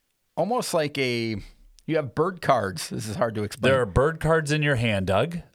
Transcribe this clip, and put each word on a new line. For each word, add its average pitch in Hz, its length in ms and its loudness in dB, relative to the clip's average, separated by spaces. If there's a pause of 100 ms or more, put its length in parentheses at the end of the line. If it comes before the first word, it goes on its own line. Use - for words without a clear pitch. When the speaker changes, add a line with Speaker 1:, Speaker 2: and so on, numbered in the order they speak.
(360)
Speaker 1:
almost 208 380 -2
like 147 240 0
a, 117 400 -2 (500)
you 156 100 0
have 139 180 -4
bird 170 260 0
cards. 104 480 0
This 120 180 -8
is 107 80 -4
hard 117 200 0
to 107 80 -2
explain. 120 280 0
Speaker 2:
There 135 100 4
are 120 40 0
bird 135 340 2
cards 156 320 2
in 151 120 2
your 147 120 2
hand, 110 300 0
Doug. 117 320 0 (180)